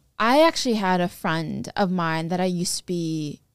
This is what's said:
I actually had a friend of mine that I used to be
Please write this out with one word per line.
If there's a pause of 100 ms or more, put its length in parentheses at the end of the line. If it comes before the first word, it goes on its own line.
(180)
I
actually
had
a
friend
of
mine
that
I
used
to
be (120)